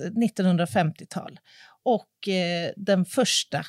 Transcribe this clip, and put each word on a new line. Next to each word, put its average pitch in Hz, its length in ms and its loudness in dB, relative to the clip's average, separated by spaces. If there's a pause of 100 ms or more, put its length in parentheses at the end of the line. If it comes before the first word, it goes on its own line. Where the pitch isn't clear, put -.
(120)
nittonhundrafemtiotal 185 1300 0 (440)
och, - 440 -2
eh, 175 480 -2
den 190 300 2
första - 640 0